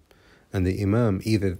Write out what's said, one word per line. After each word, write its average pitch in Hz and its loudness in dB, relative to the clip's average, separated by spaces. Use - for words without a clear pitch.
and 95 0
the 95 0
imam, 101 0
either 98 0